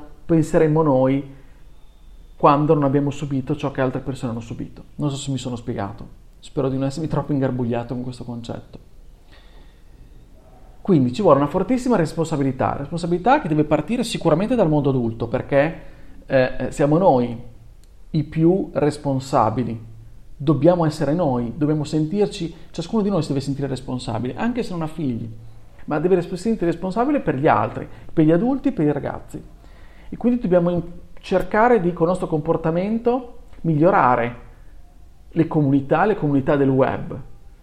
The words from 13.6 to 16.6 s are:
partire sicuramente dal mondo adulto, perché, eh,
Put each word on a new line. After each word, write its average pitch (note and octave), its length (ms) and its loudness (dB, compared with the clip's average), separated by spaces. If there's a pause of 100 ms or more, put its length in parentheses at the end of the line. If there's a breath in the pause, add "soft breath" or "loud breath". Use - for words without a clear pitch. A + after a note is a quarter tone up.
partire A3 380 0
sicuramente F3+ 540 0
dal F#3+ 120 4
mondo D3 200 2
adulto, A#2 400 -2
perché, C#3+ 520 0 (460 loud breath)
eh, B2+ 440 2